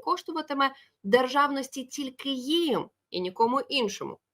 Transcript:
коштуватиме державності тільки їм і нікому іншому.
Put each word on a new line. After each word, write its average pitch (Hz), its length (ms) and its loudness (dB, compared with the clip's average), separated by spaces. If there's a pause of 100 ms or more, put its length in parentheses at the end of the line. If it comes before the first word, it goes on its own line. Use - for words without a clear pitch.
коштуватиме 294 720 0 (280)
державності 262 840 2
тільки 262 440 -8
їм 269 640 0 (200)
і 180 100 -6
нікому 233 400 2
іншому. 214 580 -4 (160)